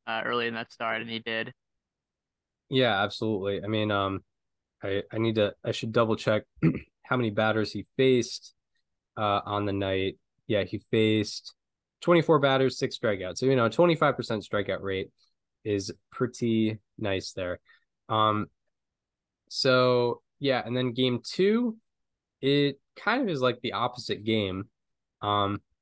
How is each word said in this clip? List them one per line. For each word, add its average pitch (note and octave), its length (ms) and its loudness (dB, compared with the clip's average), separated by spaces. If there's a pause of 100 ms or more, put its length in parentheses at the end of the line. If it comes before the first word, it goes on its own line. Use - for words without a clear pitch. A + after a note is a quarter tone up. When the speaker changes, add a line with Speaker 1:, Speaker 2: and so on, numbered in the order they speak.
Speaker 1:
uh, A2+ 180 -4
early A#2+ 220 -2
in A#2 80 -4
that A2+ 160 -10
start, A2+ 300 -6
and A#2 100 -10
he A2+ 80 -6
did. A2+ 340 -6 (1120)
Speaker 2:
Yeah, B2 360 2
absolutely. G2+ 600 -4
I G2 40 -8
mean, G#2+ 240 0
um, G2 320 -2 (600)
I, G2+ 280 -4
I A#2 80 -6
need A2+ 160 0
to, G#2 180 2 (100)
I A#2+ 80 -4
should A2+ 200 -6
double A2 240 2
check G#2+ 300 0 (280)
<clears throat> - 300 -14
how - 120 -2
many A#2+ 140 0
batters G#2+ 420 0
he G2+ 140 -10 (100)
faced, C3 580 2 (640)
uh, G#2 300 0
on G2+ 200 -2
the G2+ 60 -2
night. F#2+ 460 -2 (300)
Yeah, G2+ 160 0
he G2 160 -8
faced A2 720 0 (480)
twenty-four E3 380 4
batters, C3+ 380 2
six - 200 -4
strikeouts. F#2+ 400 -4
So, - 80 -2
you C3+ 100 4
know, A#2+ 100 4
a A2+ 40 2
twenty-five D#3 480 4
percent A2 260 -4
strikeout G2+ 380 -4
rate G2 280 -4 (540)
is G2+ 280 -2 (200)
pretty A2+ 680 -2 (180)
nice G2 360 -4
there. F2+ 260 -6 (500)
Um, G#2+ 380 2 (1000)
so, B2 720 2 (180)
yeah, C3 260 0
and A#2+ 100 -4
then B2+ 160 0
game B2 320 0
two, A3 540 0 (640)
it C#3 380 2 (160)
kind A#3+ 260 -2
of A#3 80 0
is C#3+ 120 -2
like B2 200 0
the G#2+ 120 -4
opposite G#2 500 -4
game. G#2 460 -2 (520)
Um, G#2 400 0 (200)